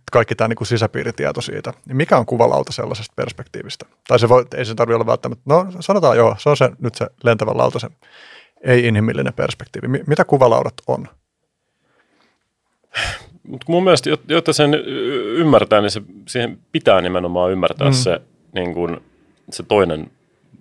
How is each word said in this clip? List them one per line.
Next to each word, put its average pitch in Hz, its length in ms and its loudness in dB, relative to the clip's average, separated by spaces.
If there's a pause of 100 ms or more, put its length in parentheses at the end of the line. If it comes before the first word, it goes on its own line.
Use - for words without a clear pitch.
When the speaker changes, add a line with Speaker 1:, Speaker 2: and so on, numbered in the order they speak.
(120)
Speaker 1:
kaikki 117 240 2
tää, 113 120 0
niinku, 113 180 -4
sisäpiiritieto 110 760 -4
siitä. - 320 -10 (120)
Niin 131 120 -6
mikä 160 200 2
on 117 80 0
kuvalauta 123 460 0
sellaisesta 110 440 -10
perspektiivistä? - 720 -12 (220)
Tai 123 120 4
se 113 100 2
voi, 127 160 6 (100)
ei 123 100 -6
se 113 100 -10
tarvitse 117 200 0
olla 113 100 -2
välttämättä, 120 400 -4
no 170 220 2 (120)
sanotaan 160 380 2
joo, 113 220 4
se 151 100 0
on 147 80 2
se, 127 120 2 (100)
nyt 120 160 -6
se 113 120 -6 (160)
lentävä 110 300 0
lautasen 123 360 -2 (720)
ei-inhimillinen 113 720 2
perspektiivi. - 540 -8
Mi-, 127 200 -4
mitä 147 180 2
kuvalaudat 131 480 2 (140)
on? - 200 -4 (2500)
Speaker 2:
Mut - 200 -16
mun 175 160 2
mielestä, 170 260 2
jot-, 151 180 -2
jotta 160 260 0
sen 147 200 4
y-, 120 680 -4
ymmärtää, 107 420 4
niin 101 100 -2
se, 101 100 -8 (260)
siihen 120 320 -6 (120)
pitää 104 300 4
nimenomaan 90 500 0
ymmärtää 95 360 0
Speaker 1:
Mm. 135 60 4
Speaker 2:
se, 107 280 0 (340)
niin 87 180 -4
kun, 85 280 -6 (500)
se - 120 -12
toinen 85 480 0 (500)